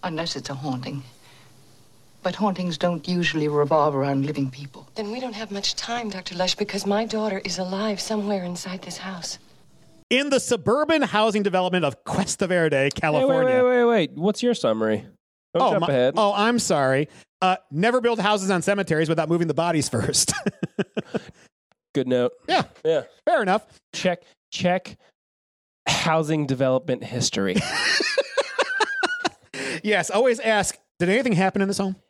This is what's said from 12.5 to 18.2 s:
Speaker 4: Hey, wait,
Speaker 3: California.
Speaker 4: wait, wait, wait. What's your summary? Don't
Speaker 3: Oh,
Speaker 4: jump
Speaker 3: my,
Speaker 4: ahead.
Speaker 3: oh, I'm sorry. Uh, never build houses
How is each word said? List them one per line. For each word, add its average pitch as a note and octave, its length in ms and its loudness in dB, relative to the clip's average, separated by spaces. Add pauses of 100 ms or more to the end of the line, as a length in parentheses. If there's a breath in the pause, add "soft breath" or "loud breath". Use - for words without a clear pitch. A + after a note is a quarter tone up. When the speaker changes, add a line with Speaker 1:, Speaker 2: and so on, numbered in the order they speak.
Speaker 4:
Hey, C3+ 100 4
wait, C#3+ 100 0
Speaker 3:
California. B3+ 680 2
Speaker 4:
wait, - 0 -
wait, B3 220 4
wait. A3+ 300 2
What's F#3+ 280 -2
your A#3+ 120 2
summary? A2 520 0 (480)
Don't B3+ 80 4
Speaker 3:
Oh, B3 100 4
Speaker 4:
jump G3 100 2
Speaker 3:
my, E3 60 0
Speaker 4:
ahead. C3+ 280 4
Speaker 3:
oh, G#3 180 4
I'm A3+ 240 4
sorry. C#3+ 500 2 (320 loud breath)
Uh, F#3 160 4 (140)
never A3 300 2
build A#3 180 2
houses G3 320 2